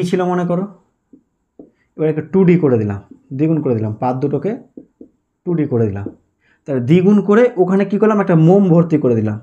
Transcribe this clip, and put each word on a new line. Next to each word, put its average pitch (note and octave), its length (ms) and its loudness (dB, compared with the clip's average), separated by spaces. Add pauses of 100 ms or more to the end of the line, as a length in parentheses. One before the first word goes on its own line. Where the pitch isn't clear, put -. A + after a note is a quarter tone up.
ছিল F#3 120 -2 (100)
মনে F3+ 180 -2
করো, F3 140 -4 (1300)
এবার D#3 140 -2
একটা D3+ 200 -6
টু F#3+ 160 2
ডি F3 160 6
করে B2+ 180 2
দিলাম, G2+ 180 -4 (380)
দ্বিগুণ D#3 260 0
করে C3 140 -2
দিলাম, G#2+ 140 -4 (100)
পাত B2+ 220 -2
দুটোকে D3 280 -4 (960)
টু F3+ 120 -4
ডি D3+ 160 -2
করে A2+ 160 0
দিলাম। G2+ 160 -10 (600)
তাহলে C3 240 -4
দ্বিগুণ F#3 280 4 (120)
করে G#3+ 140 4 (200)
ওখানে F#3+ 280 0
কী G#3 100 0
করলাম? G#3+ 220 2
একটা F3+ 120 0 (120)
মোম G3 160 6 (100)
ভর্তি E3 300 2
করে B2 160 2
দিলাম, G#2+ 240 -2